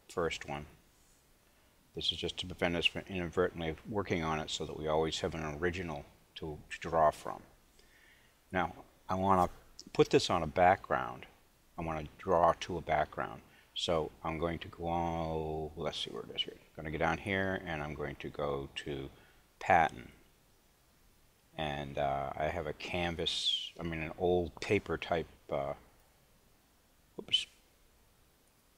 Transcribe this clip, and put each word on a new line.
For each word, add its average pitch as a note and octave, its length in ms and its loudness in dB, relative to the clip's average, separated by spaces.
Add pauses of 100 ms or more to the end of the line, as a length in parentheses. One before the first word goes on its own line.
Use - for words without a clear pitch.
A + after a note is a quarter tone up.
first - 400 -2
one. D2 180 -8 (1300)
This E2+ 180 -2
is E2+ 60 -8
just - 200 -4
to - 80 -8
prevent F2 300 0
us D#2+ 100 2
from - 220 -4
inadvertently F2 680 0 (140)
working G2 340 -2
on D#2 160 0
it D#2 120 -6
so - 140 -4
that D#2 140 -8
we D2+ 80 -6
always D#2 340 2
have E2+ 140 -2
an D#2+ 80 -4 (180)
original E2+ 440 -2 (320)
to, D#2 200 -8 (140)
to - 80 -10
draw D#2+ 320 6
from. - 320 -4 (1080)
Now, F2 200 0 (360)
I F#2 60 0
wanna F#2 340 6 (440)
put - 180 4
this - 200 4
on F2+ 120 2
a D#2+ 40 0
background. D2 800 4 (500)
I F2 60 -6
wanna D#2+ 220 -4 (120)
draw E2+ 440 6
to F2 180 -4
a - 20 -4
background. D2 640 0 (320)
So E2 360 0 (140)
I'm D#2+ 140 -2
going E2 220 0
to - 80 -10
go, D#2+ 1080 -2
let's D#2 220 -4
see - 120 -6
where - 120 -8
it - 140 -14
is - 60 0
here. - 140 -10
I'm - 280 -14
gonna D#2 60 -4
go D2+ 80 -2
down E2 200 2
here F#2+ 480 0
and D#2 160 -4
I'm D2 120 -6
going C#2+ 260 -6
to D2+ 80 -8
go C#2 400 -2 (160)
to C2+ 260 -6 (480)
pattern. D#2+ 500 4 (1500)
And, C#2+ 420 -4
uh, C#2 380 0
I - 80 0
have D#2+ 240 -2
a D2+ 60 -4
canvas, - 1080 -2
I - 20 -6
mean E2 200 -4
an D#2+ 160 -6
old F2+ 420 4
paper F#2+ 360 2
type, D#2+ 300 -2 (240)
uh, C#2 220 0 (1500)
oops, - 280 -2 (1300)